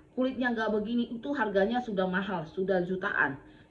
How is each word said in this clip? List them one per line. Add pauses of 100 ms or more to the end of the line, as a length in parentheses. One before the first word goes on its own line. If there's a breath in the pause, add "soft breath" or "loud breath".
(140 loud breath)
kulitnya
nggak
begini,
itu
harganya
sudah
mahal,
sudah
jutaan. (280 loud breath)